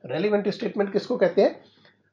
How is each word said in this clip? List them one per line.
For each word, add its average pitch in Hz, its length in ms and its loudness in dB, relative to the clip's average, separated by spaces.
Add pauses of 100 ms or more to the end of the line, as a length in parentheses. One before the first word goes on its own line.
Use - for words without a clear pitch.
रेलिवेंट 202 440 0
स्टेटमेंट 202 440 -4
किसको 208 240 -2
कहते 190 240 4
हैं? 294 220 2 (500)